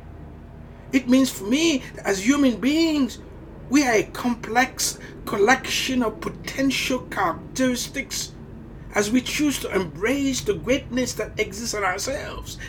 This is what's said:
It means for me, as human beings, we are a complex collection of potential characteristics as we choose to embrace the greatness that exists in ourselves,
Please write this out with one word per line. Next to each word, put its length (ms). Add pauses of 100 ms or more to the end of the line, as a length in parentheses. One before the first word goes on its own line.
(920)
It 160
means 220
for 140
me, 380 (220)
as 200
human 360
beings, 580 (500)
we 160
are 100
a 100
complex 920 (260)
collection 760
of 180
potential 800 (100)
characteristics 1200 (640)
as 160
we 100
choose 380
to 160
embrace 680
the 140
greatness 600
that 240
exists 360
in 100
ourselves, 720 (120)